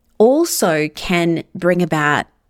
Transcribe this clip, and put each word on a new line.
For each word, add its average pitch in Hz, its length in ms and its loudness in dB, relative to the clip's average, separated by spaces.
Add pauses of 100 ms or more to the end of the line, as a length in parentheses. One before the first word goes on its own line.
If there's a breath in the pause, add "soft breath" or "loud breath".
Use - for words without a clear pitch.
(180)
also 208 720 2
can 170 560 -2 (100)
bring 175 280 0
about 147 440 -2 (240)